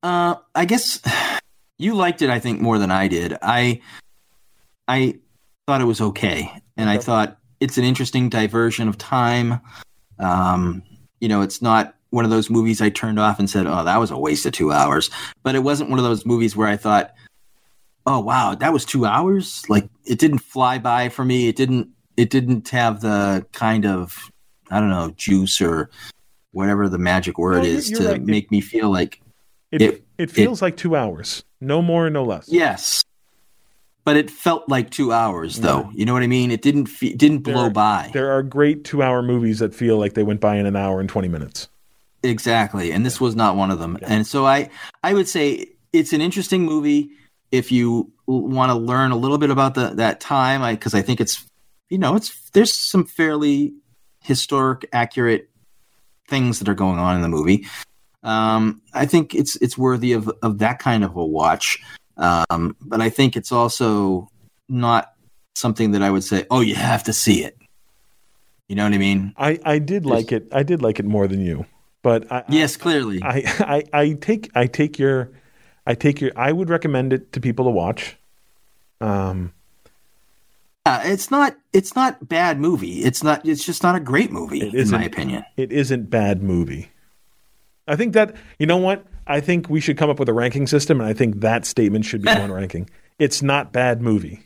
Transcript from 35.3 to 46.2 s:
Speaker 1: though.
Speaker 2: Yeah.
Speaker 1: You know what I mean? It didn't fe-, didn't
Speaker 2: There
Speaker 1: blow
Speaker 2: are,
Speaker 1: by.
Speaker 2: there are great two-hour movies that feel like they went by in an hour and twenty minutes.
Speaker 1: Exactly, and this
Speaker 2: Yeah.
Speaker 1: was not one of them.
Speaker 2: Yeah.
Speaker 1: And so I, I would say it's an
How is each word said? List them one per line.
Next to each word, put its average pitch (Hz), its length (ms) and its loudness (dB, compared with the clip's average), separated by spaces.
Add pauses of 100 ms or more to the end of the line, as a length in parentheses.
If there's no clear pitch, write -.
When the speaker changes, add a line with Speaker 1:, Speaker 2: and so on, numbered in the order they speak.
Speaker 1:
though. 69 220 2
Speaker 2:
Yeah. - 120 -12
Speaker 1:
You 104 100 -2
know 123 80 2
what 127 100 2
I 120 40 0
mean? 123 240 2
It 113 100 -2
didn't 143 260 2
fe-, - 260 -6
didn't 143 320 4
Speaker 2:
There 120 80 -4
Speaker 1:
blow 123 140 2
Speaker 2:
are, - 20 2
Speaker 1:
by. 104 440 2
Speaker 2:
there 135 200 -2
are 135 100 0
great 147 400 2
two-hour 127 400 0
movies 117 360 0
that 107 140 -2
feel 113 240 2
like 104 160 0
they 107 100 2
went 104 180 0
by 104 160 2
in 101 80 0
an 101 100 0
hour 98 240 -2
and 98 80 -4
twenty 95 220 -2
minutes. 78 400 -8 (520)
Speaker 1:
Exactly, 110 680 0
and 101 140 0
this 127 160 -4
Speaker 2:
Yeah. 131 40 2
Speaker 1:
was 113 120 0
not 104 180 4
one 95 160 0
of 85 80 -2
them. 85 220 -6
Speaker 2:
Yeah. - 80 -12
Speaker 1:
And 107 180 2
so 139 180 0
I, 139 240 2 (340)
I 185 100 0
would 196 160 2
say 147 380 -2 (260)
it's 160 200 2
an 151 80 2